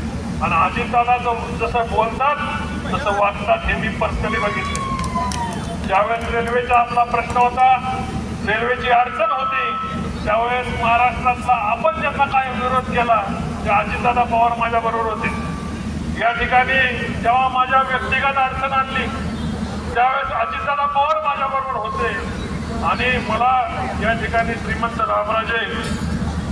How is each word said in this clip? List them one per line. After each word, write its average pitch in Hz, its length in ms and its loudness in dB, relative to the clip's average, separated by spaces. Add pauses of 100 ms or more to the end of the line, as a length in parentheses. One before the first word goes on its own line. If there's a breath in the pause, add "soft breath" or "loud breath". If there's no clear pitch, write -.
(440)
आणि 165 100 0 (100)
अजितदादा 240 520 2
जो-, 233 500 -2
जसं 240 240 0
बोलतात 233 460 2 (580)
तसं - 260 0
वागतात - 380 2
हे - 160 -2
मी - 140 -2
पर्सनली - 500 -2
बघितलं. - 580 -2 (880)
ज्यावेळेस 226 420 0
रेल्वेचा 233 500 2
आपला 240 260 2
प्रश्न 233 320 -2
होता, 254 600 4 (500)
रेल्वेची 240 440 0
अडचण 247 400 4
होती, - 460 -2 (480)
त्यावेळेस 240 420 2 (160)
महाराष्ट्रातला 240 680 2
आपण 269 480 2
ज्यांना 277 240 0
काय 269 260 2
विरोध 254 340 0
केला 233 380 2 (420)
ते 214 60 0
अजितदादा 233 520 2
पवार 233 360 2
माझ्याबरोबर 233 460 0
होते. 220 240 -2 (920)
या 226 120 2
ठिकाणी 247 680 2 (240)
जेव्हा 254 260 4
माझ्या 254 340 4
व्यक्तिगत 262 560 0
अडचण 262 340 0
आणली 262 340 0 (880)
त्यावेळेस - 380 2
अजितदादा 285 540 -2
पवार 302 400 2
माझ्याबरोबर 269 480 -2
होते 254 340 -2 (760)
आणि 247 440 0
मला 233 240 2 (500)
या 214 100 2
ठिकाणी 226 420 0
श्रीमंत 226 460 -4
रामराजे, 220 840 0 (680)